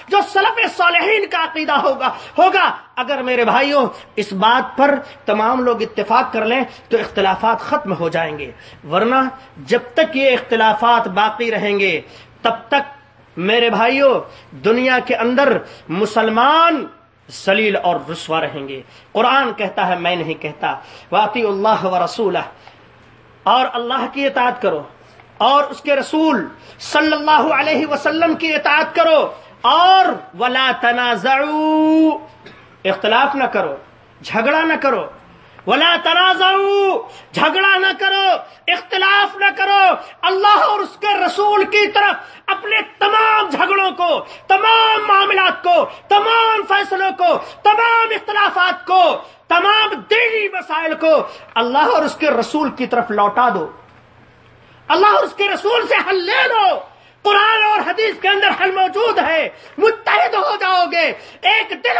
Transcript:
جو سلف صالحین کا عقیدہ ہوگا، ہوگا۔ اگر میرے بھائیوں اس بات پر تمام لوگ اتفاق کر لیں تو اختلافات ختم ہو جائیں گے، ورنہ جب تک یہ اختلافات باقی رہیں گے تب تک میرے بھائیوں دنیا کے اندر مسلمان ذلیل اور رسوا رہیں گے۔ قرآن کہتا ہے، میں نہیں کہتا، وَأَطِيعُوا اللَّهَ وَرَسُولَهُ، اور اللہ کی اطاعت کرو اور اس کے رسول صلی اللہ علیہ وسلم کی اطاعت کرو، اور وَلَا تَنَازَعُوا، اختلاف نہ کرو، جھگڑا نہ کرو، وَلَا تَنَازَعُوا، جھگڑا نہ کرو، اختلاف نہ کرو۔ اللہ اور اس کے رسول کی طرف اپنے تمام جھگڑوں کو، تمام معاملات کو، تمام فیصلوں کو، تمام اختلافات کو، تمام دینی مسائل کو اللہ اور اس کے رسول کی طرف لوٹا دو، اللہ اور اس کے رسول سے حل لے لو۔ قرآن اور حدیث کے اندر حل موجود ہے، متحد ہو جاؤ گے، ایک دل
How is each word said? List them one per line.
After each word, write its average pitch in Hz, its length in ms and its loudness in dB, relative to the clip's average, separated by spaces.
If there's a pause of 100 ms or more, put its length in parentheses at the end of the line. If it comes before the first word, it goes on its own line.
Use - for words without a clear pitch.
جو 403 100 2 (160)
سلف 440 440 0
صالحین 370 520 2
کا 339 140 -2
عقیدہ 311 300 -4
ہوگا، 262 400 0 (240)
ہوگا۔ 359 380 2 (200)
اگر 254 260 -4
میرے 247 240 0
بھائیوں 269 420 2 (280)
اس 202 180 -6
بات 226 440 2
پر 285 180 4 (300)
تمام 226 360 0
لوگ 233 200 0
اتفاق 226 520 -2
کر 220 120 -2
لیں 247 180 0 (260)
تو 226 80 2
اختلافات 202 640 -2
ختم 202 340 -4
ہو 165 160 -4
جائیں 160 300 -4
گے، 131 120 -12 (400)
ورنہ 220 240 2 (420)
جب 151 220 -2 (140)
تک 320 240 0
یہ 269 140 2
اختلافات 233 760 2
باقی 214 440 -2
رہیں 202 280 -2
گے 185 220 0 (400)
تب 226 120 0 (140)
تک - 340 -4 (360)
میرے 226 320 0
بھائیوں 233 520 2 (300)
دنیا 240 480 0
کے 247 160 -2
اندر 247 420 2 (320)
مسلمان 226 960 2 (600)
ذلیل 208 380 0
اور 175 120 0 (160)
رسوا 160 300 -4
رہیں 143 260 -8
گے۔ 135 140 -12 (300)
قرآن 247 420 0
کہتا 196 340 -4
ہے، 180 80 -2
میں 175 200 -4
نہیں 160 180 -6
کہتا، 151 420 -8 (360)
وَأَطِيعُوا 208 440 0
اللَّهَ 196 360 0
وَرَسُولَهُ، 180 520 -2 (1000)
اور 247 300 2
اللہ 240 400 -4
کی 277 120 -2
اطاعت 247 360 -2
کرو 165 220 -2 (540)
اور 277 260 4
اس 277 180 -10
کے 285 140 -2
رسول 277 520 0 (320)
صلی 311 340 0
اللہ 302 400 2
علیہ 294 340 -2
وسلم 311 480 -2
کی 320 180 -2
اطاعت 302 420 0
کرو، 320 360 2 (300)
اور 359 440 4 (340)
وَلَا 254 320 0 (100)
تَنَازَعُوا، 302 1400 0 (640)
اختلاف 226 520 0
نہ 269 80 -4
کرو، 180 320 -4 (480)
جھگڑا 277 380 -2
نہ 320 200 0
کرو، 240 280 -2 (580)
وَلَا 330 360 2
تَنَازَعُوا، 381 1040 2 (240)
جھگڑا 381 460 0
نہ 381 100 0 (120)
کرو، 381 300 0 (380)
اختلاف 392 720 0
نہ 392 80 0 (120)
کرو۔ 381 380 2 (260)
اللہ 392 420 2
اور 415 160 0
اس - 200 -8
کے 415 80 -6 (180)
رسول 403 400 0
کی 415 220 0
طرف 403 280 0 (300)
اپنے 403 300 -4 (240)
تمام 427 500 2
جھگڑوں 370 420 0
کو، 339 340 -2 (220)
تمام 440 600 2
معاملات 392 560 2
کو، 349 220 4 (220)
تمام 440 640 2
فیصلوں 392 420 0
کو، 359 280 2 (240)
تمام 453 480 2
اختلافات 403 760 -2
کو، 359 340 4 (260)
تمام 403 640 2
دینی 440 400 0
مسائل 330 460 -6
کو 320 320 2 (280)
اللہ 240 220 0
اور 311 260 2
اس - 120 -4
کے 302 160 0
رسول 254 380 -2
کی - 180 -6
طرف 233 240 -2
لوٹا 208 380 2
دو، 175 220 -4 (1160)
اللہ 359 200 4
اور - 160 4
اس 370 100 -6
کے 403 160 -2
رسول 427 380 -2
سے - 80 0 (140)
حل 392 60 0
لے 440 320 -2
لو۔ 415 320 0 (440)
قرآن 427 400 2
اور 415 240 0
حدیث 415 340 -4
کے 370 60 -2
اندر 392 220 2 (120)
حل 381 100 0
موجود 381 460 0
ہے، 302 320 0 (280)
متحد 427 560 0
ہو 403 260 0
جاؤ 370 320 2
گے، 311 220 0 (280)
ایک 427 280 0
دل - 300 -4